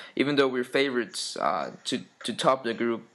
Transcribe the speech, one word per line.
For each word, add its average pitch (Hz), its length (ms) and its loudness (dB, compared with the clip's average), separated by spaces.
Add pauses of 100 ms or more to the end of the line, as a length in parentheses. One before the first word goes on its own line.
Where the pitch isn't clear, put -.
(160)
even 143 220 2
though 139 100 8
we're 127 160 0
favorites, 123 760 0
uh, 73 320 0 (160)
to, 131 180 -2 (200)
to 117 100 -4
top 131 300 2
the 117 100 -2
group. 117 420 -2